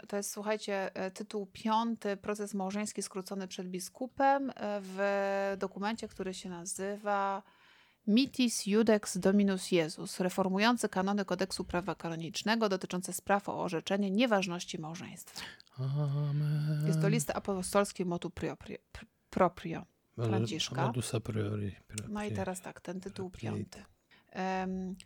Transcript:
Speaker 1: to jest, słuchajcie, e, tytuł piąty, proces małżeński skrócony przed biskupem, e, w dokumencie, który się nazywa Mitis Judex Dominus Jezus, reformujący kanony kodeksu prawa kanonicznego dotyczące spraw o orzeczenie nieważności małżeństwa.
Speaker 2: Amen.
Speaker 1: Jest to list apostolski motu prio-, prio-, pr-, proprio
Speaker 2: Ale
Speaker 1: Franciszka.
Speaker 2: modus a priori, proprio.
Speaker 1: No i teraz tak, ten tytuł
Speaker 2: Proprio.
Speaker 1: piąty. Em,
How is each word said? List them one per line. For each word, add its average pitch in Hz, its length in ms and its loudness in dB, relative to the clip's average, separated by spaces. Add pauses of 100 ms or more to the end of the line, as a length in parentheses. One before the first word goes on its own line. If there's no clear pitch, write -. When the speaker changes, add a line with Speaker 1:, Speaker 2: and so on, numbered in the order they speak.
Speaker 1:
to 208 80 -4
jest, 202 160 -4
słuchajcie, 208 640 -2
e, 190 140 -2
tytuł 208 420 -6
piąty, 220 640 0
proces 208 380 -4
małżeński 196 480 -4
skrócony 190 460 -6
przed 185 200 -8
biskupem, 262 840 0
e, - 40 -10 (280)
w 190 160 -8 (600)
dokumencie, 202 500 -4
który 185 260 -6
się 185 140 -10
nazywa 196 960 -2 (640)
Mitis 247 600 4
Judex 214 520 4
Dominus 196 540 4
Jezus, - 480 2
reformujący 196 680 4
kanony 196 360 0
kodeksu 190 400 -2
prawa 175 300 -2
kanonicznego 185 760 0
dotyczące 185 440 -2
spraw - 360 2
o - 140 -2
orzeczenie 185 480 0
nieważności 190 680 2
małżeństwa. - 640 -12 (380)
Speaker 2:
Amen. 147 1080 2
Speaker 1:
Jest 160 140 4
to 160 80 6
list 160 220 2
apostolski 202 720 2
motu 170 240 -2
prio-, 151 280 -4
prio-, - 220 -12 (140)
pr-, - 140 -16 (240)
proprio 170 540 2 (340)
Speaker 2:
Ale 117 100 2
Speaker 1:
Franciszka. 117 580 0
Speaker 2:
modus 127 280 -2
a 113 60 0
priori, 104 560 -2 (120)
proprio. 107 260 -8
Speaker 1:
No 208 100 -4
i 208 80 -4
teraz 190 280 -2
tak, - 200 -14
ten 185 200 -8
tytuł 190 300 -8
Speaker 2:
Proprio. 110 220 -6
Speaker 1:
piąty. - 320 -8 (460)
Em, 185 760 -4